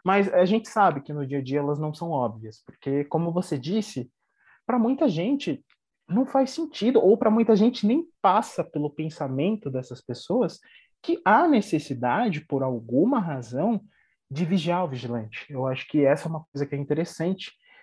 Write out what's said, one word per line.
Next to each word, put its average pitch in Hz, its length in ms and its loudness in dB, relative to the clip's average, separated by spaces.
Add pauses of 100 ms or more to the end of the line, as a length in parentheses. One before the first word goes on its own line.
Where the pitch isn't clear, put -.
mas 196 280 4
a 180 120 6
gente 220 240 0
sabe 175 320 2
que 151 100 -12
no 147 160 -4
dia 139 120 -4
a 135 40 -4
dia 135 160 -2
elas 143 180 0
não 151 160 -4
são 170 180 -8
óbvias, 110 540 -4
porque, 139 380 -4
como 165 300 -2
você 170 240 -2
disse, 151 520 -4 (560)
pra 240 140 0
muita 262 300 2
gente 180 560 -2 (420)
não 233 180 0
faz 262 260 0
sentido, 277 520 0
ou 208 140 6
pra 226 120 2
muita 220 260 4
gente 214 300 2
nem 277 200 2 (160)
passa 190 420 2
pelo 147 260 -4
pensamento 151 800 -4
dessas 127 300 -8
pessoas - 600 -4 (420)
que 339 240 -2
há 247 220 6
necessidade, 151 920 0
por 135 200 -2
alguma 131 580 2
razão, 151 600 -2 (500)
de 160 140 -2
vigiar 175 400 0
o - 20 -2
vigilante. 120 640 -8
Eu 131 140 -4
acho 131 220 -6
que 147 180 4
essa 147 220 2
é - 20 -4
uma 160 240 -8
coisa 139 140 -4
que 143 80 -6
é - 20 -2
interessante 160 760 -4 (320)